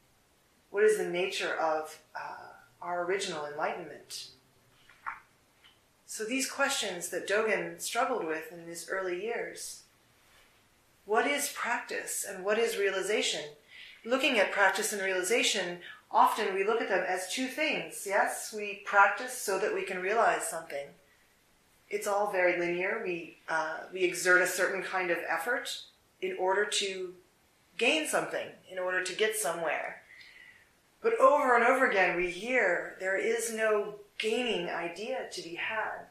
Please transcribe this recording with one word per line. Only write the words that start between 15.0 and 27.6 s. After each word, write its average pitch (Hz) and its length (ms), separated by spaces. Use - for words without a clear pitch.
realization, 185 800
often 220 440
we 196 100
look 233 180
at 262 80
them 185 160
as - 280
two 254 140
things, 214 580
yes? 208 480
We 208 220
practice 202 520
so 190 220
that - 140
we 190 100
can 185 180
realize 190 460
something. 151 400
It's 208 180
all 202 240
very 180 260
linear. 180 460
We, 170 360
uh, 160 300
we 185 140
exert 180 360
a 175 60
certain 185 360
kind 180 280
of 165 60
effort 240 560
in 185 160
order 190 260
to 190 520